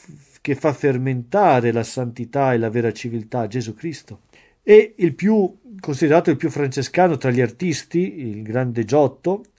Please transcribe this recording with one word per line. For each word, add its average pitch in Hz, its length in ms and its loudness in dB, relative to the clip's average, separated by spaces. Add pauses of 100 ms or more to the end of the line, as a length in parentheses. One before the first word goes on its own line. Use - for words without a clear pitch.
(400)
che 147 160 -4
fa 156 160 0
fermentare 131 1040 0
la 113 100 -2
santità 123 680 -4
e 120 40 2
la 113 120 0
vera 113 240 -2
civiltà, 117 540 -8
Gesù 110 260 -8
Cristo. 135 480 -14 (420)
E 214 340 6
il 165 160 2
più, 202 440 0 (220)
considerato 156 500 2
il 143 80 2
più 160 120 -4
francescano 143 680 0
tra 127 140 -2
gli 123 100 2
artisti, 170 800 -4
il 110 240 -10
grande 117 420 -4
Giotto, 151 580 0 (160)